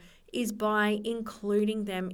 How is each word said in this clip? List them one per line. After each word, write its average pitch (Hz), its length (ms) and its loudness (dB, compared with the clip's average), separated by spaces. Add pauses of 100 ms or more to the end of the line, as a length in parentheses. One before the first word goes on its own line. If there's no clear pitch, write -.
(340)
is 233 180 0
by 214 520 2
including 214 840 0
them 185 280 -4